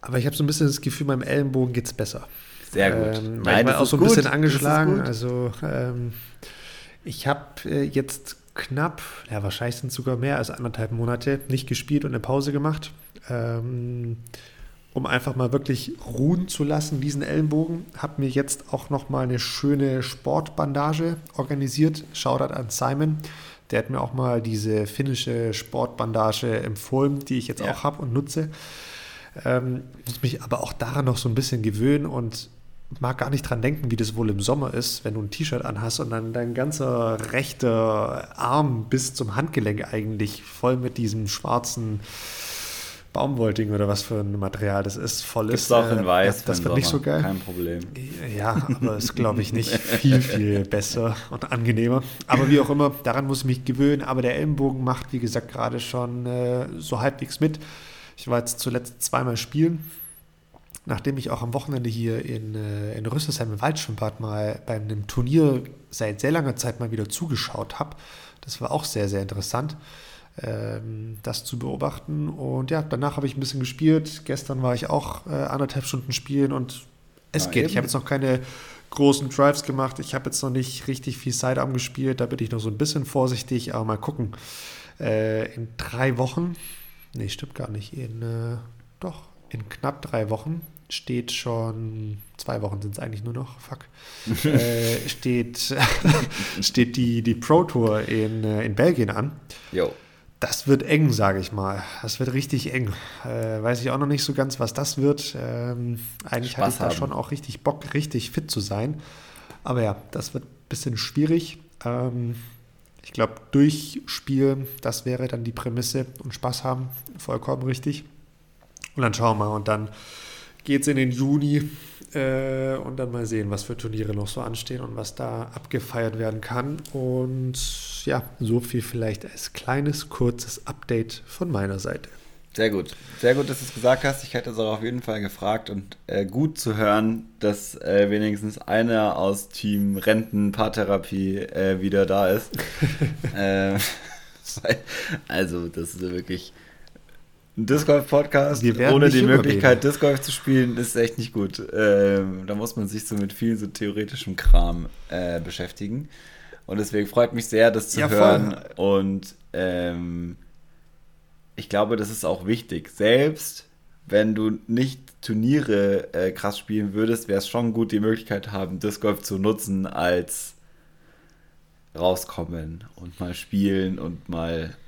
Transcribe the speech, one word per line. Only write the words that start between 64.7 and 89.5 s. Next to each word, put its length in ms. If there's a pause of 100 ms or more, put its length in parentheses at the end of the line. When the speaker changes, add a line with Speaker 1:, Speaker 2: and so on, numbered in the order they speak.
Speaker 1:
einem 320
Turnier 540 (280)
seit 300
sehr 100
langer 260
Zeit 240
mal 120
wieder 160
zugeschaut 720
hab. 200 (400)
Das 200
war 100
auch 140
sehr, 240
sehr 140
interessant, 540 (640)
ähm, 840
das 220
zu 140
beobachten. 720
Und 420
ja, 120
danach 340
hab 80
ich 120
ein 40
bisschen 200
gespielt. 640
Gestern 380
war 120
ich 140
auch, 380
äh, 80
anderthalb 500
Stunden 280
spielen 400
und 340 (460)
es 140
Speaker 2:
Na 40
Speaker 1:
geht. 160
Ich 60
Speaker 2:
eben. 60
Speaker 1:
hab 60
jetzt 100
noch 100
keine 360 (500)
großen 380
Drives 360
gemacht. 340
Ich 160
hab 120
jetzt 160
noch 80
nicht 360
richtig 320
viel 140
Sidearm 420
gespielt. 460
Da 60
bin 140
ich 100
noch 100
so 80
ein 100
bisschen 260
vorsichtig. 720
Aber 100
mal 140
gucken. 340 (680)
Äh, 540
in 220
drei 420
Wochen, 360 (600)
nee, 140
stimmt 260
gar 160
nicht. 220
In, 300
äh, 340 (440)
doch, 240 (260)